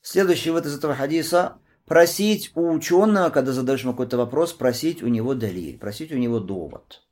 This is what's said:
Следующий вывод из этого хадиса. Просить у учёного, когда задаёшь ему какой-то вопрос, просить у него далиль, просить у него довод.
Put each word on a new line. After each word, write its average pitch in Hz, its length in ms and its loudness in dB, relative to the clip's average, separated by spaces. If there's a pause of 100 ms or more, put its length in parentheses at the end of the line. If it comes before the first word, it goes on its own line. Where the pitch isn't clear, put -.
Следующий 180 480 0
вывод 165 160 0
из 147 140 -6
этого 147 160 -2
хадиса. 156 640 0 (260)
Просить 190 680 4
у 170 180 0
учёного, 185 560 4
когда 135 240 0
задаёшь 127 300 0
ему 123 100 -2
какой-то 123 240 -4
вопрос, 131 380 0
просить 131 480 -2
у 117 60 -2
него 120 260 0
далиль, 92 440 -6
просить 131 340 -10
у 147 40 -4
него 117 240 0
довод. 92 720 -10